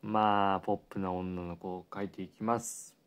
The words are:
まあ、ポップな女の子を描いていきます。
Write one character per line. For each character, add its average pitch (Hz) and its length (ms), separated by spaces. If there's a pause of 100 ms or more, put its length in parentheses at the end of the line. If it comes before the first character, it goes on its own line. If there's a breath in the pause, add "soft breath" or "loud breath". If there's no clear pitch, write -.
ま 104 540
あ、 92 40
ポ 101 140
ッ - 20 (140)
プ - 80
な 95 120
女 90 300
の 87 160
子 90 200
を 90 140
描 98 140
い 95 60
て - 100
い 92 80
き - 140
ま 117 180
す。 - 340 (120)